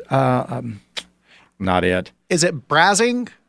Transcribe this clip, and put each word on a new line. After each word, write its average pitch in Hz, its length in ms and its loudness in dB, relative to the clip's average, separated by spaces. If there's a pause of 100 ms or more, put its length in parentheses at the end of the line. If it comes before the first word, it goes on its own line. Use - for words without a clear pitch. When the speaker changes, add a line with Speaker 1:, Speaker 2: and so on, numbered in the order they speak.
(100)
Speaker 1:
uh, 127 380 0
um, 120 340 -10 (760)
not 90 260 0
it. 90 280 0 (180)
Speaker 2:
Is 170 120 2
it 165 240 -2
brassing? 202 600 2 (200)